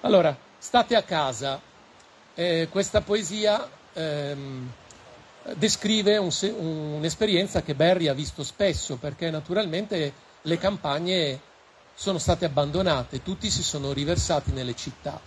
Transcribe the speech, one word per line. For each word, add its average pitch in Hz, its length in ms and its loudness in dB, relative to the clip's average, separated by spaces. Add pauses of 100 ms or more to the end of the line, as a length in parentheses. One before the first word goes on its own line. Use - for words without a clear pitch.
Allora, 175 360 6 (340)
State 240 240 4
a 214 80 6
casa. 135 580 -2 (720)
Eh, 165 360 0
questa 196 300 2
poesia, 208 680 0 (260)
ehm, 139 760 -6 (840)
descrive 208 640 2
un 185 120 0
se-, 202 260 -2
un'esperienza 160 1040 -2
che 147 120 -4
Berry 165 320 4
ha 139 80 2
visto 143 300 -6
spesso, 156 540 -2
perché 147 320 -6
naturalmente 170 840 -2 (300)
le 165 160 0
campagne 170 840 0 (540)
sono 190 240 -2
state 170 260 2
abbandonate, 147 800 0
tutti 196 280 -4
si - 120 0
sono 143 300 -2
riversati 143 600 0
nelle 123 240 -4
città. 147 500 -10